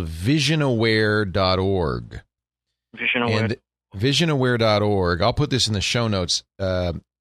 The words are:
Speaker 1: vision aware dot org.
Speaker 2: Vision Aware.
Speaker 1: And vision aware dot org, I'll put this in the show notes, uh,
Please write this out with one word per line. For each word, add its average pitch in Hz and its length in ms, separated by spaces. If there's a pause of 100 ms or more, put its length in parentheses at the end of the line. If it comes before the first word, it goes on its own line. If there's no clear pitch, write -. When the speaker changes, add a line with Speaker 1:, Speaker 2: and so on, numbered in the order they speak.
Speaker 1:
vision 135 540
aware 110 640
dot 92 340
org. 67 640 (760)
Speaker 2:
Vision 120 280
Aware. 110 200
Speaker 1:
And 107 140 (360)
vision 139 360
aware 127 280
dot 107 240
org, 92 400
I'll 107 120
put 143 160
this 127 180
in 107 60
the 95 80
show 117 260
notes, 92 360 (160)
uh, 90 340 (280)